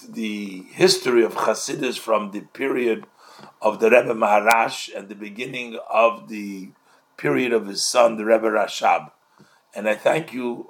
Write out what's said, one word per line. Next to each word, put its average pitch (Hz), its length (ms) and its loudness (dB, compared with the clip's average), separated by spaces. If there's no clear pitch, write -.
the 104 640 -8
history 131 520 4
of 104 100 -2
Chassidus - 640 -2
from 104 340 -2
the 101 80 -8
period 123 680 -4
of 104 180 0
the 110 100 4
Rebbe 120 240 4
Maharash 110 800 2
and 98 140 -12
the 104 60 -16
beginning 117 640 -12
of 110 400 2
the 101 440 -10
period 131 360 0
of 107 140 0
his 98 180 -6
son, 117 320 4
the 107 80 -6
Rebbe 110 240 4
Rashab. 92 640 0
And 104 140 -4
I 107 60 2
thank 156 380 -2
you 120 380 -8